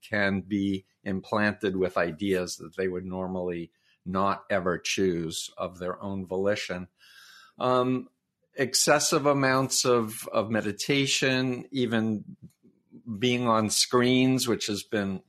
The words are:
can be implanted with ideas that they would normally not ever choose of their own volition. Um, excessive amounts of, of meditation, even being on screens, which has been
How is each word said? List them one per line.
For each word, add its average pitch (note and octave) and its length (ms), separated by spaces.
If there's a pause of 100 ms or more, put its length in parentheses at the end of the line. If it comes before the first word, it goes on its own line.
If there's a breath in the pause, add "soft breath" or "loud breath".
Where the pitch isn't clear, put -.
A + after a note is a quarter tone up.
can G2 380
be G2 440 (200)
implanted G2+ 720
with F#2 200
ideas F2+ 600
that D#2+ 200
they F#2+ 120
would F2+ 160
normally F#2 680 (340)
not F#2+ 460
ever F2+ 280
choose E2+ 800
of F2+ 220
their F2+ 240
own G2 240
volition. F#2 640 (720 loud breath)
Um, B2+ 480 (480)
excessive D3 680
amounts C3+ 580
of, A#2 480
of G#2+ 180
meditation, B2+ 1200
even A2+ 540 (920)
being B2 300
on A2 240
screens, B2+ 760
which G#2+ 180
has G2+ 160
been G2 460